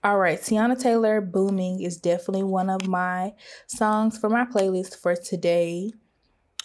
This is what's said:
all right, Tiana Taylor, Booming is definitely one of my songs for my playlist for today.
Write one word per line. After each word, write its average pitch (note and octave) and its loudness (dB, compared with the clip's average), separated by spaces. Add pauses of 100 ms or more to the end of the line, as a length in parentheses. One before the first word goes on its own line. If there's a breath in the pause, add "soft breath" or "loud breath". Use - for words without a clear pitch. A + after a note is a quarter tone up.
all G3+ 4
right, F3 2
Tiana A#3+ 2
Taylor, A3+ 2
Booming F#3+ -2
is F3 -6
definitely F3+ 0
one F#3+ 0
of F#3+ -2
my F3+ -2 (320 loud breath)
songs G#3+ 0
for G#3+ -2
my A#3+ 2
playlist F#3+ -2
for F3 0
today. F3 -2 (720)